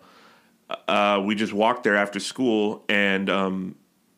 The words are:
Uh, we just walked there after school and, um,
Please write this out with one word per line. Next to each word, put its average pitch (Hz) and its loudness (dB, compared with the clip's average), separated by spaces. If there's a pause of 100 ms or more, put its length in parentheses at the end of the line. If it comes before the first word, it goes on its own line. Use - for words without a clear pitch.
(880)
Uh, 101 2
we 104 0
just 104 -4
walked 110 0
there 104 4
after 101 0
school 107 -2
and, 98 0
um, 95 -2 (420)